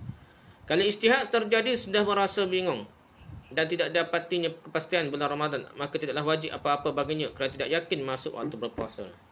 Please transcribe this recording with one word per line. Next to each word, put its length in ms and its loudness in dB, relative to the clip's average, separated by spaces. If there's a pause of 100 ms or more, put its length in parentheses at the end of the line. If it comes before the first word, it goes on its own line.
(720)
Kalau 160 4
ijtihad 480 4
terjadi 400 4
sudah 320 2
merasa 400 2
bingung 400 0 (640)
dan 160 0
tidak 240 0
dapatinya 640 0
kepastian 560 -2
bulan 160 0
Ramadan, 480 -2
maka 240 -4
tidaklah 240 -2
wajib 320 0
apa-apa 400 0
baginya 400 0
kerana 160 -2
tidak 240 -2
yakin 320 0
masuk 320 -4
waktu 160 -4
berpuasa. 560 -6 (220)